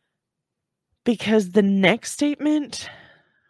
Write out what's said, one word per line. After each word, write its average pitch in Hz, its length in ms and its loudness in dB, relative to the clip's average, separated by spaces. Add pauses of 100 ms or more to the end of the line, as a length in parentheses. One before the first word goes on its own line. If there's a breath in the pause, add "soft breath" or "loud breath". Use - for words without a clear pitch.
(1040)
because 214 480 0
the 208 100 2
next 196 520 2
statement 294 760 -2 (600 loud breath)